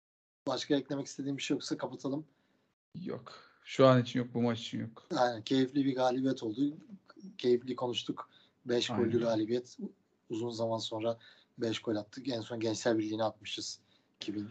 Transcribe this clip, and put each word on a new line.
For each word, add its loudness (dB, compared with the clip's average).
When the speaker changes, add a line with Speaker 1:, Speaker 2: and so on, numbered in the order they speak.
Speaker 1:
Başka 2
eklemek -2
istediğim -6
bir -6
şey 0
yoksa -2
kapatalım. -4
Speaker 2:
Yok. -8
Şu 6
an 10
için -2
yok. -4
Bu 0
maç 2
için -8
yok. -10
Speaker 1:
Aynen. 2
Keyifli 2
bir 2
galibiyet 2
oldu. 0
Keyifli 2
konuştuk. -4
Beş 2
Speaker 2:
Aynen. 2
Speaker 1:
gollü 4
galibiyet. 0
Uzun -4
zaman -2
sonra -2
beş -2
gol -2
attık. -8
En -2
son -8
Gençler 2
Birliği'ne 0
atmışız. -6
İki -6
bin -4